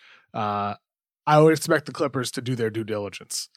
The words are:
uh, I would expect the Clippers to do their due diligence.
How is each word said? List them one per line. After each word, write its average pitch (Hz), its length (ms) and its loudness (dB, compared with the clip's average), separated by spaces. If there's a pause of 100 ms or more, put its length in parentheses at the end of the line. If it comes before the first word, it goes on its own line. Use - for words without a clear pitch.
(320)
uh, 104 420 -4 (520)
I 151 140 8
would 160 120 8
expect 156 340 0
the 127 60 -14
Clippers 131 380 -4
to - 100 -8
do 123 140 -4
their 113 160 -2
due 110 140 -8
diligence. 104 720 -10